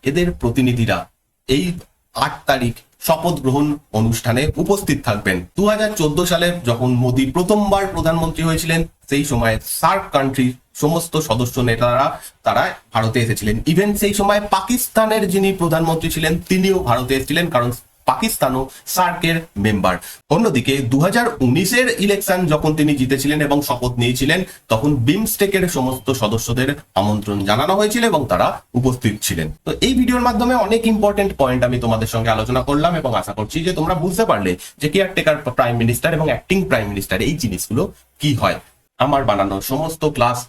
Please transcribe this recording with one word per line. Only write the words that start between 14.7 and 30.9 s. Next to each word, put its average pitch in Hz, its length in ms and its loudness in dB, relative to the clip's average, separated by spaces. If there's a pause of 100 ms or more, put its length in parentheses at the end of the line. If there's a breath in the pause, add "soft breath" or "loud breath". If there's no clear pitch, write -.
যিনি 196 160 2 (120)
প্রধানমন্ত্রী 165 560 0
ছিলেন, 160 160 0 (180)
তিনিও 190 260 4 (120)
ভারতে 127 280 0
এসেছিলেন, 147 380 -2
কারণ 120 160 2 (400)
পাকিস্তানও 131 520 -2 (320 loud breath)
সার্কের 175 420 0 (280)
মেম্বার। 95 300 2 (400 loud breath)
অন্যদিকে 156 400 2 (180)
দু 135 140 2
হাজার 233 200 2 (200)
উনিশের 170 400 2 (180)
ইলেকশন 196 340 0 (140)
যখন 156 260 2
তিনি 151 220 2
জিতেছিলেন 135 460 0
এবং 143 120 2 (100)
শপথ 123 240 -2 (100)
নিয়েছিলেন, 131 380 0 (320 loud breath)
তখন 143 180 2 (180)
বিমস্টেকের 196 560 0 (120)
সমস্ত 127 300 -4 (160)
সদস্যদের 120 460 -2 (320)
আমন্ত্রণ 104 380 0 (100)
জানানো 117 300 2
হয়েছিল 214 320 2
এবং 160 100 2 (120)
তারা 92 140 2 (320)
উপস্থিত 120 360 2 (120)
ছিলেন। 80 220 -4 (180)
তো 160 40 -4 (160)
এই 262 140 2
ভিডিওর 247 280 2
মাধ্যমে 240 260 2 (120)
অনেক 226 160 0 (100)